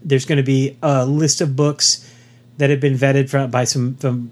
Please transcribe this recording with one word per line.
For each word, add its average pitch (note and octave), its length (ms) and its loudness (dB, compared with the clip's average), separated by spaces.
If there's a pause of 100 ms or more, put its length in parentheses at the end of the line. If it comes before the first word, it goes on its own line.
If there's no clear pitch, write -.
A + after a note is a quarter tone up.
there's C#3 220 0
gonna C#3+ 180 0
be C3+ 400 0
a C3+ 220 2
list D3 340 0
of D3 160 -2
books D3 500 0 (520)
that C#3+ 120 2
have C#3+ 120 2
been C3+ 160 0
vetted C3+ 320 2
from, C3+ 200 -2
by B2 140 0
some, C3 380 -2
some B2 300 -4